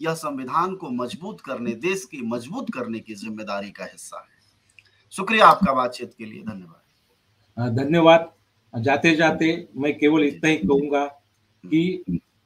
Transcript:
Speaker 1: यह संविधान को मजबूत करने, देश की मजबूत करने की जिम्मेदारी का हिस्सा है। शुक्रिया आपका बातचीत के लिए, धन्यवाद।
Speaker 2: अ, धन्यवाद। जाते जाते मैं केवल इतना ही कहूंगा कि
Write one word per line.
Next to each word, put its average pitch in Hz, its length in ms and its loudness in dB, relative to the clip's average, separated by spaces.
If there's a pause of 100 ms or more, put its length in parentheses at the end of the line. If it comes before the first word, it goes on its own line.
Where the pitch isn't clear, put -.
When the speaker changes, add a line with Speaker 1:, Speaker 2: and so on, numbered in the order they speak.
Speaker 1:
यह 160 120 -2
संविधान 151 600 -4
को 165 160 -12
मजबूत 131 500 -8
करने, 120 320 -6
देश 185 320 -4
की 139 180 -14
मजबूत 120 480 -8
करने 113 300 -8
की 110 140 -16
जिम्मेदारी 101 560 -10
का 92 140 -14
हिस्सा - 320 -18
है। - 220 -20 (720)
शुक्रिया 214 340 4
आपका 156 260 6
बातचीत 123 460 -4
के 113 60 -14
लिए, 110 180 -16
धन्यवाद। 92 400 -14 (760)
Speaker 2:
अ, 120 100 -2
धन्यवाद। 165 640 6 (460)
जाते 143 380 2
जाते 165 600 0
मैं 147 220 -2
केवल 147 260 4
इतना 143 240 0
ही 156 80 4
कहूंगा 143 580 0 (520)
कि 175 380 0 (420)